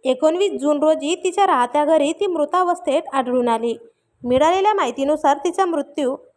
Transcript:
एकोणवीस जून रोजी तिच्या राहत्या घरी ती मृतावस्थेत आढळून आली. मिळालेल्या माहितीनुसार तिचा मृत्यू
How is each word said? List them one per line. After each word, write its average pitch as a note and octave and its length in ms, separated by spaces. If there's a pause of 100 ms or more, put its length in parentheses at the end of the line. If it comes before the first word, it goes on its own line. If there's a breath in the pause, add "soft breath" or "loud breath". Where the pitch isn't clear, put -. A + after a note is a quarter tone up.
एकोणवीस D#4 480
जून C#4+ 280
रोजी D#4 440
तिच्या F#4+ 240
राहत्या D4 380
घरी D4+ 260
ती G4+ 160
मृतावस्थेत F4 760 (120)
आढळून B3 340
आली. A3+ 300 (460)
मिळालेल्या E4 500
माहितीनुसार D4 640
तिचा F4+ 280
मृत्यू C#4+ 500 (220)